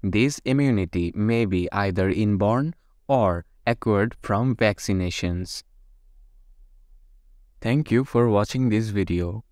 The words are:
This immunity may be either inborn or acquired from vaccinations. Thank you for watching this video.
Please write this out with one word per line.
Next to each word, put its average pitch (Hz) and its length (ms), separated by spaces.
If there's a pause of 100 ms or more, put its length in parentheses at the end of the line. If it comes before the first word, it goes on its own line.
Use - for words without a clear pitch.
This 110 420
immunity 107 680
may 113 300
be 90 260
either 98 380
inborn 104 680 (320)
or 98 380 (200)
acquired 113 560
from 117 340
vaccinations. 92 1080 (2000)
Thank 135 300
you 120 120
for 120 240
watching 113 420
this 110 200
video. 90 640